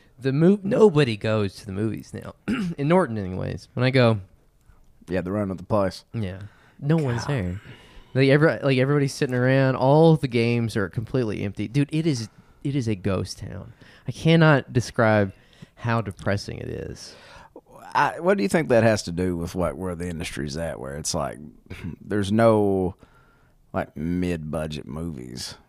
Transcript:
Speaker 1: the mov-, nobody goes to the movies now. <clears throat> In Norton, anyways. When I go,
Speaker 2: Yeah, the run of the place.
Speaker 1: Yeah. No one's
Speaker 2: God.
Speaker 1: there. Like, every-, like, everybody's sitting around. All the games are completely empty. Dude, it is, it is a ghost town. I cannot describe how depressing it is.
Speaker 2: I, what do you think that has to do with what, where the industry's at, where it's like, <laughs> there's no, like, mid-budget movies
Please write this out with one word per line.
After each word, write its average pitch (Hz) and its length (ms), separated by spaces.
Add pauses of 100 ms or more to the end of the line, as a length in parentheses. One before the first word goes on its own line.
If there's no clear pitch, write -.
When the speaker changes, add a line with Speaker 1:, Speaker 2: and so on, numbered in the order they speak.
(180)
Speaker 1:
the 131 120
mov-, 180 340
nobody 170 520
goes 107 400
to - 100
the 98 60
movies 101 420
now. - 200 (120)
<clears throat> 202 320
In 143 100
Norton, 156 300
anyways. 95 560
When 120 100
I 131 60
go, 117 300 (880)
Speaker 2:
Yeah, 90 120
the 90 120
run 101 180
of 87 80
the 87 60
place. 98 400 (100)
Speaker 1:
Yeah. 95 260 (400)
No 147 160
one's 123 300
Speaker 2:
God. - 80
Speaker 1:
there. 92 260 (540)
Like, 135 140
every-, 143 340
like, 135 160
everybody's 139 360
sitting 127 200
around. 131 420
All 156 400
the 139 120
games 117 480
are 98 120
completely 113 540
empty. 104 260
Dude, 139 240
it 160 140
is, 117 220 (360)
it 135 120
is 117 120
a 110 60
ghost 95 440
town. 101 340 (360)
I 123 40
cannot 156 600
describe 110 600 (420)
how 117 260
depressing 101 580
it - 100
is. - 460 (800)
Speaker 2:
I, 139 280
what 185 160
do 196 80
you 196 40
think 156 200
that 113 160
has 110 200
to 87 80
do 90 240
with 82 200
what, 82 200
where 90 200
the 87 120
industry's 78 480
at, 80 220
where 67 180
it's 78 180
like, 65 240 (320)
<laughs> - 300
there's 98 300
no, 104 640 (800)
like, - 240
mid-budget 80 880
movies 65 680 (140)